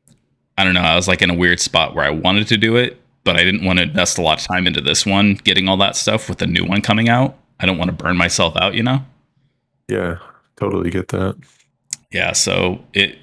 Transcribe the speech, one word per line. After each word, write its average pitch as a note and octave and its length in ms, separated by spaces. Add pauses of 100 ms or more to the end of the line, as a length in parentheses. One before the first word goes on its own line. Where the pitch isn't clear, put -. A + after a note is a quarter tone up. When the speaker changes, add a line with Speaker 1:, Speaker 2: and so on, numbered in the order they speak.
(580)
Speaker 1:
I G2 60
don't F#2 100
know, F2+ 80
I E2+ 140
was, F2+ 120
like, F#2 140
in F#2 80
a F2 60
weird F2 240
spot - 340
where D#2 100
I C#2+ 60
wanted F#2 380
to A2+ 100
do A2+ 200
it, B2 220 (240)
but F2+ 120
I F2 80
didn't F#2+ 200
wanna F2+ 200
invest E2 340
a F2+ 60
lot D#2 160
of - 80
time F2+ 180
into D#2 160
this D2 240
one, G2+ 300
getting F#2+ 340
all F#2+ 80
that G2 180
stuff - 340
with F2+ 100
the F2+ 80
new F2 180
one F#2+ 160
coming A2+ 280
out. B2 280 (220)
I F2 80
don't F#2 100
wanna F2+ 140
burn D#2+ 260
myself E2+ 400
out, F#2 160
you G#2+ 80
know? C3 220 (840)
Speaker 2:
Yeah, F2+ 300 (380)
totally F#2 340
get F#2 200
that. F#2+ 260 (760)
Speaker 1:
Yeah, F2 200
so F#2 520 (100)
it G2 300